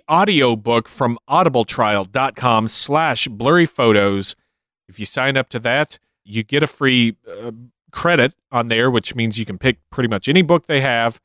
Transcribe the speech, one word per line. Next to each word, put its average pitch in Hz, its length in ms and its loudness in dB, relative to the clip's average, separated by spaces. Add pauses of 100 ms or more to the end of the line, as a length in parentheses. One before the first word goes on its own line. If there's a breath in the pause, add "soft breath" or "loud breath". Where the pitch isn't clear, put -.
audiobook 123 760 0
from 120 300 -4 (100)
audibletrial 120 840 0
dot 131 240 -2
com 113 320 0
slash 143 600 -2
blurry 135 380 2
photos. 101 680 0 (520)
If 95 120 -20
you 104 80 -10
sign 135 280 -2
up 131 140 -4
to 120 100 -8
that, 123 380 -2 (260)
you 107 200 -6
get 139 180 0
a 147 60 0
free, 123 480 0 (120)
uh, 110 240 -14 (400)
credit 160 420 0 (180)
on 120 160 -2
there, 117 240 2
which 120 240 -2
means 113 240 -4
you 107 60 -4
can 95 120 -10
pick 127 200 0 (120)
pretty 123 180 -2
much 110 220 -4
any 175 140 4
book 165 240 0
they 143 140 0
have. 117 420 -2